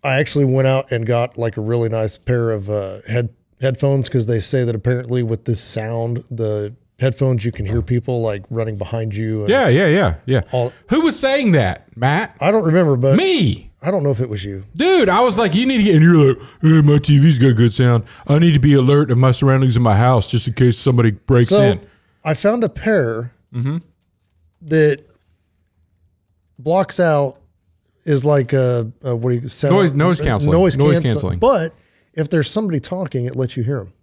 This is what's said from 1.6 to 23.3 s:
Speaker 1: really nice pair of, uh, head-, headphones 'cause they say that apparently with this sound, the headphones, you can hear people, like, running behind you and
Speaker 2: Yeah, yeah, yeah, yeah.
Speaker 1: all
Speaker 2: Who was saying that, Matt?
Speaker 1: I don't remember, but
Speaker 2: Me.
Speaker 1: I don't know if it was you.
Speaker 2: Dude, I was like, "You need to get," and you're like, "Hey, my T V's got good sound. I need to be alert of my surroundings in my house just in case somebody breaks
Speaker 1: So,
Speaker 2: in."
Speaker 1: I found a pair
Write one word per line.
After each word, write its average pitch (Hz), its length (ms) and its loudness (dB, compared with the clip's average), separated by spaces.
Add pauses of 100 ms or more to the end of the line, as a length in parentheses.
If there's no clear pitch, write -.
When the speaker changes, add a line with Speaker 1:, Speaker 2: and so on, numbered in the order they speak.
Speaker 1:
really 117 260 -2
nice 110 300 -4
pair 120 320 -2
of, 104 180 -6
uh, 101 300 -6 (100)
head-, 117 220 -2 (320)
headphones 135 480 0
'cause 117 160 -2
they 117 140 -2
say 127 240 -2
that 117 100 -2
apparently 123 480 -4
with 113 240 -6
this 110 140 -4
sound, 117 720 -6
the 107 440 -6 (240)
headphones, 131 480 -2
you 117 60 -4
can - 120 -10
hear 90 160 -2
people, 120 400 -4
like, 104 300 -4
running 110 260 -6
behind 107 380 -8
you 110 260 -4
and 104 80 -6
Speaker 2:
Yeah, 240 200 0
yeah, 151 180 2
yeah, 151 280 0 (120)
yeah. 127 160 0 (100)
Speaker 1:
all 123 220 -4 (140)
Speaker 2:
Who 294 120 0
was 320 180 0
saying 269 340 0
that, 113 340 0 (100)
Matt? 147 420 -2
Speaker 1:
I 165 120 0
don't 214 140 0
remember, 160 320 2
but 135 200 2
Speaker 2:
Me. 320 520 0 (140)
Speaker 1:
I 151 80 -4
don't 185 120 -2
know 143 80 -2
if 117 100 -2
it 127 80 -4
was 101 160 -8
you. 98 200 -12 (120)
Speaker 2:
Dude, 330 320 2
I 196 120 2
was 233 180 2
like, 202 160 0
"You 226 100 2
need 262 140 0
to 214 60 2
get," 196 100 4
and 156 100 6
you're 170 100 8 (200)
like, - 20 -12 (240)
"Hey, 160 220 4
my 147 160 4
T 147 200 2
V's 143 200 4
got 127 180 4
good 117 160 4
sound. 123 320 2 (240)
I 143 100 2
need 170 140 4
to 147 80 2
be 143 140 4
alert 139 360 2
of 120 60 2
my 131 140 4
surroundings 131 440 2
in 117 60 0
my 110 160 2
house 120 340 2
just 120 160 -2
in 120 60 -6
case 123 240 2
somebody 120 360 2
breaks 120 360 2
Speaker 1:
So, 202 140 4
Speaker 2:
in." 202 180 2 (420)
Speaker 1:
I 156 120 -2
found 226 280 -2
a 214 60 -2
pair 123 640 -2 (220)